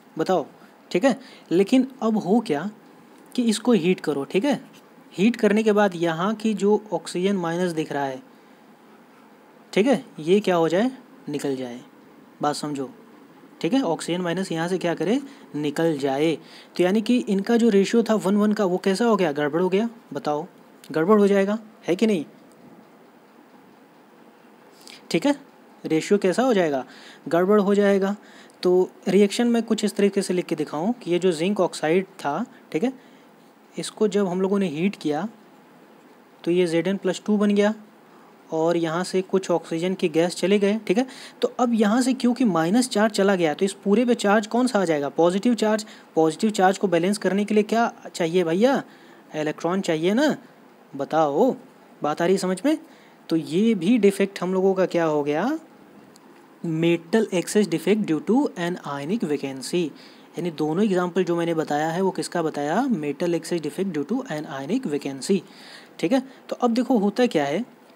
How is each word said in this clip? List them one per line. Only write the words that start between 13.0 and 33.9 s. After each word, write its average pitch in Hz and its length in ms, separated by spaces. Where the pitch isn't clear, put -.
ठीक 170 120
है, 269 100
ऑक्सीजन 165 380
माइनस 175 300
यहाँ 165 160
से 180 100
क्या 170 180
करे, 202 260
निकल 151 420
जाए। 143 360
तो 180 60
यानी 196 180
कि 240 180
इनका 208 380
जो 233 140
रेशियो 202 320
था 220 140
वन 190 200
वन 208 160
का 208 120
वो 180 140
कैसा 196 260
हो 226 100
गया, 180 160
गड़बड़ 147 300
हो 185 80
गया। 208 200
बताओ 147 320
गड़बड़ 180 300
हो 202 80
जाएगा, 202 320
है 165 120
कि 220 120
नहीं? 180 180
ठीक 165 140
है, 285 100
रेशियो 160 360
कैसा 190 240
हो 262 100
जाएगा, 151 300
गड़बड़ 185 320
हो 202 160
जाएगा। 202 400
तो 185 260
रिएक्शन 202 400
में 233 160
कुछ 226 220
इस 196 100
तरीके 196 260
से 190 120
लिख 175 120
के 170 100
दिखाऊं 156 380
कि - 180
ये 175 80
जो 180 120
जिंक 180 280
ऑक्साइड 170 460
था, 151 300
ठीक 160 120
है, 262 80
इसको 214 320